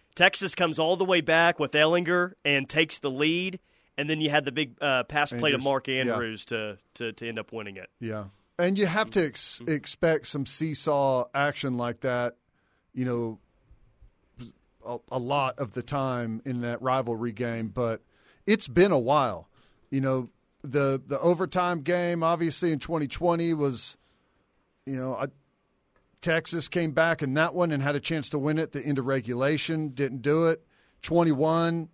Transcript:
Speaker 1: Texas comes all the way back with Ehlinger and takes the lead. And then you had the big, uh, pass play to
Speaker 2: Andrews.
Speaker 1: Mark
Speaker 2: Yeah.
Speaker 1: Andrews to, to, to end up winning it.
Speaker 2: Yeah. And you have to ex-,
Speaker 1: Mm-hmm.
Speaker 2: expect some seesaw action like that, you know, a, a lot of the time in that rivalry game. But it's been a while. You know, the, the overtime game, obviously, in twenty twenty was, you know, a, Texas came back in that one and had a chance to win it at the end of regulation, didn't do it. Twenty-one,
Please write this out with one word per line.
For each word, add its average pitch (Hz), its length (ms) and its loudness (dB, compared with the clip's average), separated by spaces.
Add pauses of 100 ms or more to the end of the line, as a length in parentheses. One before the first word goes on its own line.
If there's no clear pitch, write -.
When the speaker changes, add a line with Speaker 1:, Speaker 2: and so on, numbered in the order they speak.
(140)
Speaker 1:
Texas 185 400 2
comes 165 240 0
all 160 180 2
the 190 80 0
way 185 160 4
back 165 380 4
with 143 140 -2
Ehlinger 175 600 4 (120)
and 139 240 2
takes 160 300 0
the 143 120 -4
lead. 170 500 -2 (380)
And 147 120 -4
then 156 100 0
you 156 100 2
had 147 140 2
the 135 80 -4
big, 135 280 -4
uh, 131 240 0
pass 147 260 0
play 123 200 0
to 139 60 2
Speaker 2:
Andrews. 131 80 -4
Speaker 1:
Mark 135 240 0
Speaker 2:
Yeah. 131 120 -2
Speaker 1:
Andrews 113 460 -4
to, 107 320 -8 (160)
to, 113 200 -8
to 117 140 -10
end 113 100 -8
up 107 140 -10
winning 104 240 -10
it. 92 120 -16 (100)
Speaker 2:
Yeah. 107 260 -8 (340)
And 185 200 2
you 202 80 2
have 214 260 -2
to 190 120 2
ex-, - 380 -6
Speaker 1:
Mm-hmm. 139 100 -4
Speaker 2:
expect 156 540 -2
some 139 200 -4
seesaw 139 760 0 (100)
action 139 420 -2
like 120 240 -4
that, 123 360 -2 (580)
you 127 100 -2
know, 120 340 -4 (1500)
a, 120 120 -6 (140)
a 127 60 -2
lot 131 400 0
of 117 140 -6
the 123 100 -4
time 123 600 -2
in 123 160 -4
that 120 220 -4
rivalry 120 500 -2
game. 113 360 -4
But 113 340 -4 (440)
it's 202 220 2
been 175 240 6
a 151 60 6
while. 120 500 2 (420)
You 135 120 0
know, 131 260 0 (340)
the, 135 420 0
the 135 160 -4
overtime 175 640 2
game, 175 400 0
obviously, 165 500 2
in 151 60 0
twenty 156 300 -2
twenty 170 460 0
was, 139 420 -2 (880)
you 135 140 -6
know, 127 160 -4
a, 131 160 -6 (880)
Texas 160 480 -2
came 170 220 0
back 160 320 2
in 131 120 0
that 156 200 2
one 170 160 2
and 143 120 0
had 143 120 0
a 143 60 -2
chance 156 300 -4
to 151 80 -2
win 151 200 0
it 160 40 2
at 151 100 -6
the 139 100 -6
end 139 160 0
of 123 80 -2
regulation, 139 840 0
didn't 131 320 -4
do 156 260 4
it. 160 180 0 (360)
Twenty-one, 165 920 2